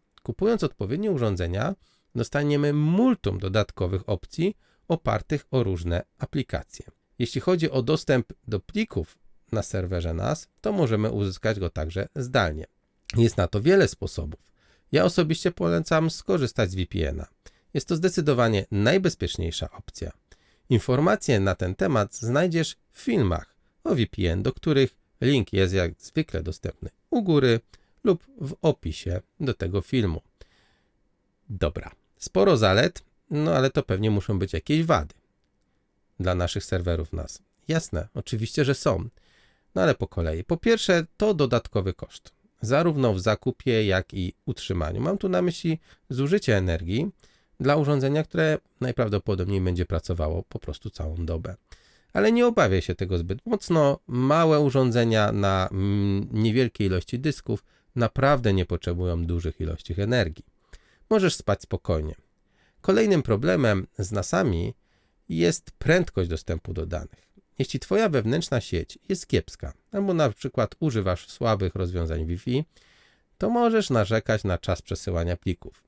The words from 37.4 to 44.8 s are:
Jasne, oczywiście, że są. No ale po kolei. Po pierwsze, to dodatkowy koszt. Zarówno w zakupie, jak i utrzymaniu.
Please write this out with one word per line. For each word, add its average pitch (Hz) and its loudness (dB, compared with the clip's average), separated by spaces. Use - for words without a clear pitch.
Jasne, 160 -4
oczywiście, 113 -2
że 135 0
są. - -2
No 185 0
ale 165 4
po - -6
kolei. 82 -4
Po 165 -2
pierwsze, 185 2
to 214 2
dodatkowy 117 0
koszt. - -16
Zarówno 135 2
w 92 -2
zakupie, 110 0
jak 95 0
i 90 -4
utrzymaniu. 90 -4